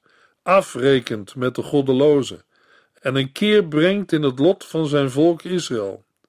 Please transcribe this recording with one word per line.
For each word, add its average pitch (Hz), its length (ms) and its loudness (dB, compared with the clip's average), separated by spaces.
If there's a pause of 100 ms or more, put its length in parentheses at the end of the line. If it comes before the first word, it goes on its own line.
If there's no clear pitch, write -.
(420)
afrekent 131 920 0
met 127 200 -4
de 117 80 -6
goddelozen 135 800 0 (560)
en 131 160 -4
een 135 160 -4
keer 208 320 2
brengt 175 480 0
in 151 100 2
het 131 160 -2
lot 175 260 2
van 160 220 -4
zijn 139 240 0
volk 160 320 2
Israël. 117 640 -6 (240)